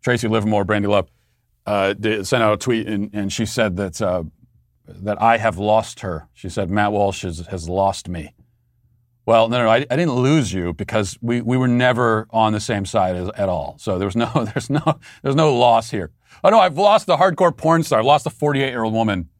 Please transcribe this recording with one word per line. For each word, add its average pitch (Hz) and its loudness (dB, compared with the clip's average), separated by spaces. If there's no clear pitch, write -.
Tracy 120 0
Livermore, 104 2
Brandy 101 0
Love, 101 2
uh, 101 -2
d-, 107 -4
sent 117 0
out 107 4
a 104 2
tweet 117 -2
and, 104 -4
and 101 -4
she 110 -2
said 107 -2
that, 98 -6
uh, 90 -2
that 92 -6
I 113 4
have 113 0
lost 107 0
her. 85 -8
She 95 -14
said, 95 -4
"Matt 104 0
Walsh 101 -2
has, 85 -8
has 85 -10
lost 98 -2
me." 82 -10
Well, 113 4
no, 123 0
no, 110 4
I, 113 6
I 135 0
didn't 160 0
lose 127 2
you 87 -4
because 104 -4
we, 120 -2
we 117 -2
were 127 2
never 120 2
on 110 2
the 107 -2
same 104 -4
side 92 0
as, 90 -6
at 98 -2
all. 71 -6
So 95 -4
there 98 -2
was 95 -4
no, 117 -2
<laughs> 113 -2
there's - -8
no, 151 -2
there's 135 -2
no 156 2
loss 117 2
here. 90 -8
Oh 190 8
no, 220 6
I've 180 4
lost 202 4
the 175 2
hardcore 175 2
porn 160 2
star. 113 2
I've 110 0
lost 147 4
the 151 -4
forty-eight-year-old 135 -2
woman 104 -2